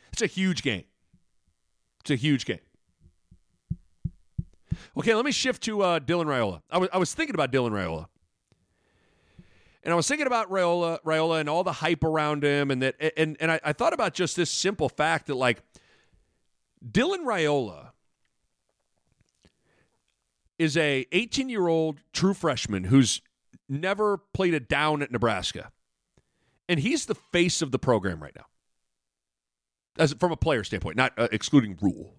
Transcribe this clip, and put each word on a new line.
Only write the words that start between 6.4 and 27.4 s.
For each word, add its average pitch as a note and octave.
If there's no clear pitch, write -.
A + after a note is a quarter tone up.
I E3+
wa-, F#3
I F3+
was F3+
thinking D4+
about C3+
Dylan B2
Raiola. E2
And E3
I E3+
was E3
thinking D4
about A3+
Raiola, F3
Raiola D#3+
and D3
all E3+
the E3+
hype D#3+
around D3+
him. C#3+
And B2+
that, C3
and, D#3
and D#3+
I, D#3+
I D3+
thought D4
about B3
just -
this F3
simple F3+
fact D#3
that, C#3+
like, B2
Dylan D#4+
Raiola D3
is D#3+
a C#3+
eighteen-year-old F3+
true G3
freshman A2+
who's B2
never G3
played F#3
a D3
down D3
at C#3+
Nebraska. G#2+
And E3+
he's B3+
the G3
face -